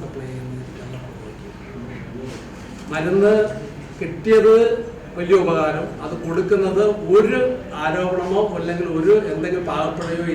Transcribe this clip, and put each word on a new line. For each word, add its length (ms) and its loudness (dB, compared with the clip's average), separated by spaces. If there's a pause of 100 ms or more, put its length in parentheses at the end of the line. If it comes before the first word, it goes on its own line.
സപ്ലൈ 240 -12
ചെയ്യുന്നത്. 340 -10 (2250)
മരുന്ന് 400 4 (680)
കിട്ടിയത് 560 6 (600)
വലിയ 260 2
ഉപകാരം. 440 0 (180)
അത് 100 -8 (100)
കൊടുക്കുന്നത് 580 2 (340)
ഒരു 240 4 (420)
ആരോപണമോ 580 0 (180)
അല്ലെങ്കിൽ 280 -4 (120)
ഒരു 160 6 (180)
എന്തെങ്കിലും 380 -2
പാകപ്പിഴയോ 540 -4 (100)